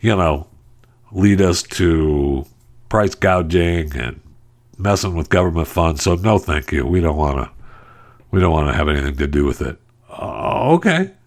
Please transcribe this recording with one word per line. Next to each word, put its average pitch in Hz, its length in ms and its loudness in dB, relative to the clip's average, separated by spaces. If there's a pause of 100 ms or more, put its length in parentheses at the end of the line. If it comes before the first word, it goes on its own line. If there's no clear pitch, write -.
you 110 140 2
know, 80 320 0 (640)
lead 98 280 4
us 87 220 2
to 76 840 0 (440)
price 104 260 0
gouging 85 840 0
and 60 240 -8 (580)
messing 98 360 0
with 80 160 -4
government 85 360 2
funds. 82 360 -2
So 87 120 2
no, 101 240 2
thank 76 320 -4
you. 69 160 -2
We 90 140 0
don't 78 160 0
wanna, 71 340 -2 (800)
we 98 80 0
don't 87 140 2
wanna 76 220 0
have 76 140 0
anything 69 280 -2
to 71 100 -2
do 71 180 0
with 67 180 -2
it." 64 160 -8 (320)
Uh, - 640 -2
okay. 180 360 0 (160)